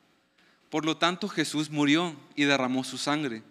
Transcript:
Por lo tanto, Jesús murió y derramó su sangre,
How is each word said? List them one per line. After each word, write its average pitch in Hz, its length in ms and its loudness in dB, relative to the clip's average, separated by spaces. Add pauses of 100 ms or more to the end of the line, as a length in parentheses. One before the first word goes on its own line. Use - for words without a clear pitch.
(720)
Por 151 140 -4
lo 156 120 0
tanto, 175 320 0
Jesús 151 420 -2
murió 147 460 2 (180)
y 147 100 2
derramó 131 400 2
su 131 140 -10
sangre, 143 520 -2